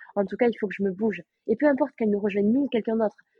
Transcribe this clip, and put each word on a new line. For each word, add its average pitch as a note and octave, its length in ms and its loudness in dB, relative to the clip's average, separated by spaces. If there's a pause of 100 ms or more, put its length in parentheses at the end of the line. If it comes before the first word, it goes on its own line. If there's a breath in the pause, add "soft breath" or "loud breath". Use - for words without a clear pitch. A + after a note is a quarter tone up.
(160 loud breath)
en G3+ 100 2
tout G3+ 100 -8
cas, A#3+ 120 2
il A3+ 100 0
faut G#3 100 -4
que F#3 60 -10
je G3 80 -6
me G3 100 2
bouge. » F#3+ 300 -2 (240)
Et A3+ 100 0
peu D4 100 2
importe C#4+ 300 2
qu'elle A3 140 0
nous G3+ 100 0
rejoigne, G3+ 320 0
nous C#4 100 2
ou C4+ 60 -2
quelqu'un A3+ 280 -2
d'autre, A3 200 -2 (240)